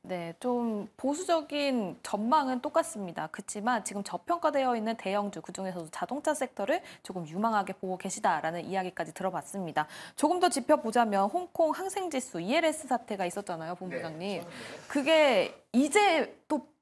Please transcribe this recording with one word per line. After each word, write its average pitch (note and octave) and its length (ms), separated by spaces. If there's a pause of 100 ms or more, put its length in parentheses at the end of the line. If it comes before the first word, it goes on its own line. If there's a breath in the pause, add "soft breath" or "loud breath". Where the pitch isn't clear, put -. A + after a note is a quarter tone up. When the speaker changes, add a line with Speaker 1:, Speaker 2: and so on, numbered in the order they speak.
Speaker 1:
네, F3 360
좀 A#3 560
보수적인 C#4+ 1040
전망은 B3+ 580
똑같습니다. G3+ 680
그치만 G#3+ 560
지금 G3 180
저평가되어 C#4 720
있는 A3+ 220
대형주, G3+ 460
그중에서도 F3+ 500
자동차 D4 420
섹터를 C4+ 480 (220 loud breath)
조금 F3+ 240
유망하게 G3 460
보고 F#3 240
계시다라는 F3+ 680
이야기까지 F3+ 500
들어봤습니다. F3+ 720 (300 loud breath)
조금 D#4+ 240
더 F4+ 80
짚어보자면 A3+ 840
홍콩 E4+ 400
항생지수 E4+ 720
이엘에스 D4+ 480
사태가 A3 380
있었잖아요, F3 500
본부장님. E3 420
Speaker 2:
네, F#3+ 200
있었는데. - 180 (320 loud breath)
Speaker 1:
그게 C#4+ 840
이제 D#4+ 640 (120)
또 D4 340